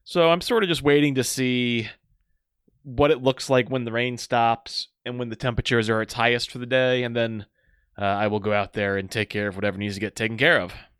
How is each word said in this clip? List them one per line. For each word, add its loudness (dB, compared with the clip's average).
So 2
I'm 4
sort 0
of 0
just -2
waiting 4
to 2
see 0
what 2
it 2
looks 0
like 4
when -2
the -6
rain -2
stops -2
and -8
when -6
the -8
temperatures 0
are 2
its -6
highest 2
for -12
the -8
day, 2
and -4
then, -2
uh, -4
I 0
will 0
go -2
out 0
there 0
and -6
take -2
care -4
of -6
whatever -2
needs -4
to -8
get -4
taken -4
care 2
of. -8